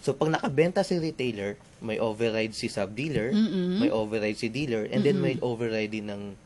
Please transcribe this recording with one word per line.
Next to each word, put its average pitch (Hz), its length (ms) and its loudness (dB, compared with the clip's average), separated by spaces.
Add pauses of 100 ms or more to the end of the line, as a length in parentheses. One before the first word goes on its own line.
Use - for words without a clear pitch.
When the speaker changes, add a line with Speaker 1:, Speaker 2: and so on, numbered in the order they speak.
Speaker 1:
So, 135 140 0
pag 156 160 2
nakabenta 160 500 2
si 185 160 0
retailer, 120 600 -2 (200)
may 113 200 -4
override 110 560 0
si 113 160 -4
sub-dealer, 113 640 -2
Speaker 2:
Mm-mm. 190 480 2
Speaker 1:
may 294 80 4
override 107 480 0
si 120 80 -4
dealer, 117 420 -2
and - 140 0
then 143 160 4
Speaker 2:
Mm-mm. 131 160 2
Speaker 1:
may - 80 -4
override 113 480 -2
din 107 160 -4
ng 101 160 -8 (240)